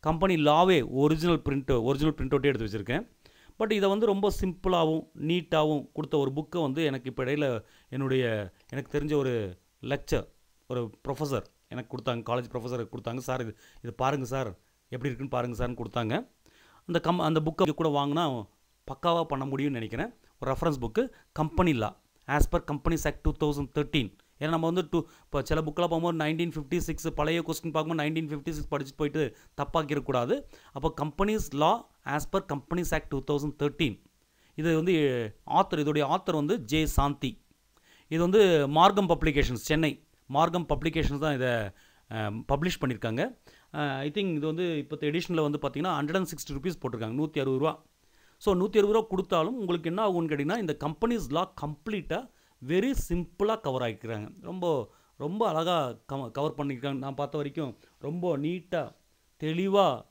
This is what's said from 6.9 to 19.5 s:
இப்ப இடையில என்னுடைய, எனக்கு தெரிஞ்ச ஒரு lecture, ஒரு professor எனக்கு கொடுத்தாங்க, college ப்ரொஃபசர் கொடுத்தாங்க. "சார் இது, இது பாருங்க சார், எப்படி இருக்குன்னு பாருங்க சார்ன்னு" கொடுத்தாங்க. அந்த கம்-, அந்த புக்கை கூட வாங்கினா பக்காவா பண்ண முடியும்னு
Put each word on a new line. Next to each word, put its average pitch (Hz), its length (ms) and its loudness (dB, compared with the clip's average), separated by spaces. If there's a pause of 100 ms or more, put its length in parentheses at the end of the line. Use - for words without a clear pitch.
இப்ப 127 140 -4
இடையில 135 380 -2 (260)
என்னுடைய, 123 640 -2 (160)
எனக்கு 139 300 -6
தெரிஞ்ச 147 160 -2
ஒரு 120 440 -2 (240)
lecture, 139 440 -2 (440)
ஒரு 120 200 -4 (180)
professor 139 380 -4 (220)
எனக்கு 123 220 -10
கொடுத்தாங்க, 120 320 -4
college 120 300 -4
ப்ரொஃபசர் 120 360 -6
கொடுத்தாங்க. 120 300 -8
"சார் 127 220 -6
இது, 110 160 -8 (260)
இது 120 120 -10
பாருங்க 131 320 -2
சார், 127 220 -4 (440)
எப்படி 117 180 -4
இருக்குன்னு 127 260 -8
பாருங்க 123 200 -2
சார்ன்னு" 123 240 -4
கொடுத்தாங்க. 113 340 -4 (720)
அந்த 170 140 0
கம்-, 175 200 0
அந்த 156 200 2
புக்கை 151 340 0
கூட 160 140 0
வாங்கினா 143 580 0 (420)
பக்காவா 170 360 0
பண்ண 139 200 -4
முடியும்னு 135 360 -2